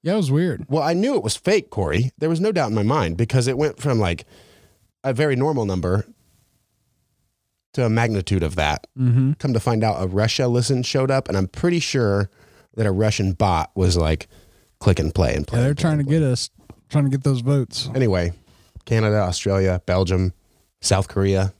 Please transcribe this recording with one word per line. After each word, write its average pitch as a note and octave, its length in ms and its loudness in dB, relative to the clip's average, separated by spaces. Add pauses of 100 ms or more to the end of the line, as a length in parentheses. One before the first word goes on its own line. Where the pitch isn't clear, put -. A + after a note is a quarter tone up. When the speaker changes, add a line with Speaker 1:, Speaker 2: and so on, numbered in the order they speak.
Speaker 1:
Yeah, E3+ 120 -2
it A3 40 0
was D3+ 140 0
weird. D#3 380 0
Speaker 2:
Well, D3+ 120 0
I D#3 120 0
knew A#3 220 0
it - 80 0
was - 120 -2
fake, - 360 0
Corey. G2 460 -2
There D#3 120 -2
was E3 100 0
no G#3 140 0
doubt D3 160 0
in A2 60 -2
my G#2+ 80 2
mind G#2 340 0
because A#2 300 0
it B2+ 100 -2
went D3 240 -2
from, B2+ 180 0
like, E2+ 240 0 (800)
a C3+ 80 -2
very C3+ 240 0
normal C3 300 0
number F#2 400 0 (1700)
to B2+ 120 0
a A2+ 40 2
magnitude A2 520 0
of E2 140 -4
that. D2+ 320 -2 (100)
Speaker 1:
Mm-hmm. C3 360 2
Speaker 2:
Come C#3+ 180 -4
to A2+ 80 0
find A2+ 240 0
out, F#2 180 0
a F#2+ 60 -2
Russia G#2+ 400 0
listen B2 340 0
showed C3+ 300 -2
up, C3+ 160 0
and - 80 -2
I'm F#2+ 120 0
pretty F3 340 -2
sure G2+ 480 0 (460)
that A2+ 100 0
a G2+ 80 2
Russian G2 400 0
bot F2 420 0
was, F2+ 220 2
like, D#2+ 320 0 (500)
click F#2+ 180 2
and D#2 160 -2
play D2+ 220 0
and D2 100 -4
play A#2 120 -4
Speaker 1:
Yeah, A#2+ 60 2
they're C3 80 2
Speaker 2:
and C#3+ 60 -4
play - 40 -6
Speaker 1:
trying D#3 180 0
Speaker 2:
and C#3+ 40 -2
Speaker 1:
to C3+ 60 -6
Speaker 2:
play. D#3+ 100 2
Speaker 1:
get D3+ 60 2
us, B2 240 -2 (380)
trying D3 160 0
to C#3 60 2
get C3 160 -2
those C3 160 0
votes. C3 520 -2
Speaker 2:
Anyway, F#2+ 380 2 (540)
Canada, A2 320 2
Australia, F#2+ 680 0
Belgium, F#2 460 2 (480)
South G2 300 0
Korea. F#2+ 500 0